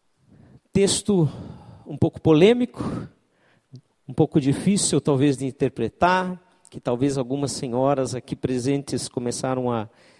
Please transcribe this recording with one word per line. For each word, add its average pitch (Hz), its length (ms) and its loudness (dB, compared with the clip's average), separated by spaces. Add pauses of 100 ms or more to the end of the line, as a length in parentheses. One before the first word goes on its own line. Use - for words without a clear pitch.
(720)
Texto 190 560 2 (580)
um 151 80 -10
pouco 160 240 0
polêmico, 202 880 2 (1000)
um 131 80 -14
pouco 160 280 2
difícil 151 580 0
talvez 139 380 2
de 131 80 -6
interpretar, 175 920 -2 (320)
que - 120 -18
talvez 131 360 -2
algumas 139 360 -4
senhoras 131 600 -2
aqui 127 220 -8
presentes 131 720 -4
começaram 123 640 -4
a 110 160 -4 (320)